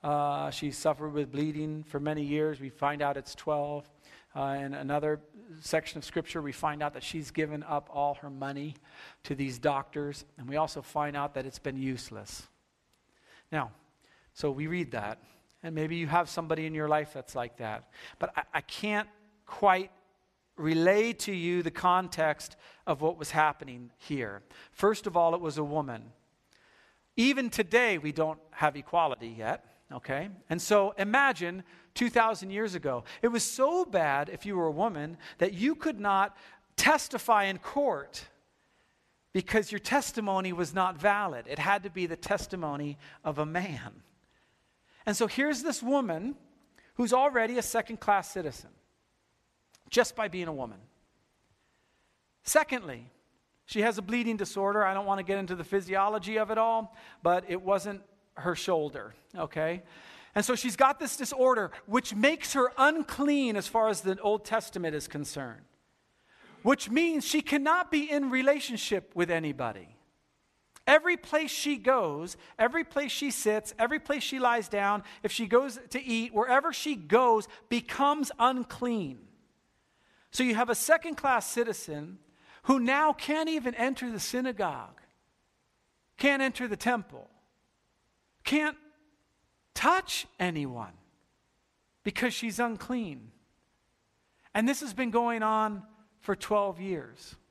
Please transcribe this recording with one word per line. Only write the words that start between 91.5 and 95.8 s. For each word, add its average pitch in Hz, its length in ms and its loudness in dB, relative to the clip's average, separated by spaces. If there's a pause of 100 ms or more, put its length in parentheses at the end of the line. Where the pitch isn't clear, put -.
because 226 300 -2
she's 220 260 -6
unclean. 214 720 -4 (1200)
And 220 120 2
this 269 140 0
has 247 140 -8
been 240 160 -2
going 233 320 0
on 214 400 0 (360)